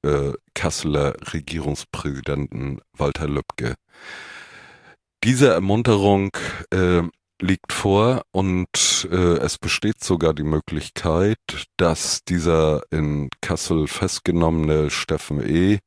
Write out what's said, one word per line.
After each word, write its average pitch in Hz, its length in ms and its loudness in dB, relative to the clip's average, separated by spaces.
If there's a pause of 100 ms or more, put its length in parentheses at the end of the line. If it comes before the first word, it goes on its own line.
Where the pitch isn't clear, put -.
äh, 71 300 0 (200)
Kasseler 73 600 -2 (180)
Regierungspräsidenten 71 1500 -6 (140)
Walter 73 320 -2
Lübcke. - 460 -6 (1500)
Diese 127 260 6
Ermunterung, 98 800 4 (420)
äh, 90 300 4 (400)
liegt 95 320 -2
vor 107 480 2 (100)
und, 92 800 0
äh, 87 260 4
es - 200 -2
besteht - 460 -4
sogar 80 300 2
die 76 100 -4
Möglichkeit, 80 960 -2 (380)
dass - 460 0
dieser 80 680 2
in 73 380 -2 (120)
Kassel 80 460 -2
festgenommene 80 1040 0
Steffen 73 500 -4
E. 90 460 2